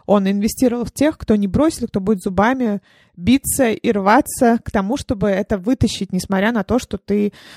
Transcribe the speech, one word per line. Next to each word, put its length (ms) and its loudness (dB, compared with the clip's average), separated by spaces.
он 240 2
инвестировал 560 0
в 60 -10
тех, 260 0
кто 180 0
не 120 0
бросит, 420 0
кто 100 -4
будет 220 -2
зубами 600 0
биться 540 0
и 200 -2
рваться 720 2
к 80 -12
тому, 260 -2
чтобы 320 -4
это 280 -2
вытащить, 560 -2
несмотря 400 0
на 100 0
то, 160 0
что 180 -10
ты, 360 -2